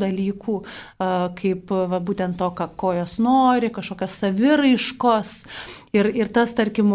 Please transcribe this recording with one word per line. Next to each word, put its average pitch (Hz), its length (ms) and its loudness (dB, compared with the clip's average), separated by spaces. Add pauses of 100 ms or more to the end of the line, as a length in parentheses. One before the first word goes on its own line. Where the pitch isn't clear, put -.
dalykų, 196 560 -2 (400)
a, 185 140 0 (260)
kaip, 185 320 -2
va, 185 320 0
būtent 185 380 -2
to, 180 100 0
ką, 175 240 -6
ko 185 240 0
jos 175 240 -6
nori, 247 480 4
kažkokios 190 480 -6
saviraiškos. 233 1160 2 (600)
Ir, 208 160 4
ir 220 160 0
tas, 233 240 2
tarkim, 214 440 2